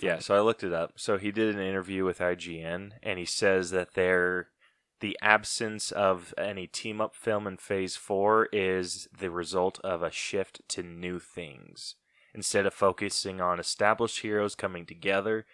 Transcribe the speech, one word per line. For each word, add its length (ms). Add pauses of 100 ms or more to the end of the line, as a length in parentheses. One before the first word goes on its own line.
Yeah, 200
so 160
I 40
looked 220
it 100
up. 240
So 220
he 140
did 200
an 80
interview 440
with 160
I 160
G 240
N, 420
and 160
he 60
says 480
that 220
they're, 560 (500)
the 200
absence 680
of 480
any 300
team-up 480
film 320
in 80
Phase 400
four 560
is 560 (100)
the 120
result 520
of 220
a 80
shift 560
to 160
new 340
things. 760 (380)
Instead 320
of 60
focusing 680
on 180
established 640
heroes 340
coming 320
together, 680